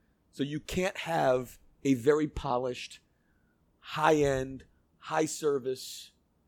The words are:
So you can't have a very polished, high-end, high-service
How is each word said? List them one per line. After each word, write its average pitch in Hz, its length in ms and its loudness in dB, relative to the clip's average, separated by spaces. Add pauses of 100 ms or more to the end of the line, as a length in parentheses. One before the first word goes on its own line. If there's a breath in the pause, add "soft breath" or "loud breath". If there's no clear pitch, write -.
(320)
So - 120 -6
you 147 180 -4
can't - 360 -4
have 139 640 0 (240)
a 139 100 4
very 147 340 4
polished, 127 720 -6 (800)
high-end, 139 840 2 (360)
high-service 143 1120 -4 (360)